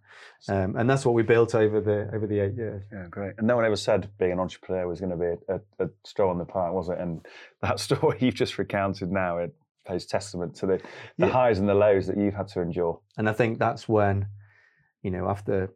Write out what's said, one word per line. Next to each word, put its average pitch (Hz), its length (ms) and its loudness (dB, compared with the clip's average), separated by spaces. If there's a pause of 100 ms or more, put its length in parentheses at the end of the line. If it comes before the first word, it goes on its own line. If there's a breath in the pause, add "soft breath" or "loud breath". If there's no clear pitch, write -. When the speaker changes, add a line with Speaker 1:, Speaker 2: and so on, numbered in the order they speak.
(480 loud breath)
Speaker 1:
Um, 98 300 0
and 117 120 2
that's 135 160 2
what 123 80 4
we 113 100 4
built 113 320 6
over 107 260 4
the, 104 320 0
over 107 120 -4
the 104 140 0
eight 101 160 0
years. 107 360 -8
Speaker 2:
Yeah, 95 180 -14
great. 95 280 -8
And 107 100 0
no 120 100 4
one 113 80 4
ever 107 100 4
said 98 420 0
being 92 140 2
an 90 80 -2
entrepreneur 92 480 -4
was 87 140 -6
gonna 92 160 -4
be 87 80 -2
a, 87 300 -4
a, - 300 -6
a 80 40 -8 (160)
stroll 98 260 2
in 87 60 -2
the 87 80 -4
park, 90 280 -2
was 92 160 -2
it? 85 100 -4
And 85 260 -8 (360 loud breath)
that 113 180 -2
<laughs> - 80 -8
story 151 340 0
you've 123 140 2
just - 220 -2
recounted 98 540 -2
now, 90 280 -2
it 85 140 -4 (320)
pays 90 200 -6
testament 87 500 -6
to - 120 -6
the, 95 100 2 (400 loud breath)
the - 100 2
Speaker 1:
Yeah. - 60 0
Speaker 2:
highs 120 260 4
and 101 80 2
the 101 80 4
lows 101 320 6
that 92 100 -2
you've 101 180 2
had 98 140 -6
to 92 120 -4
endure. 85 380 -2 (180)
Speaker 1:
And 107 100 0
I 107 60 2
think 113 260 0
that's 113 300 -2
when, 101 380 4 (760 soft breath)
you 95 80 -4
know, 92 180 -4
after 98 460 -2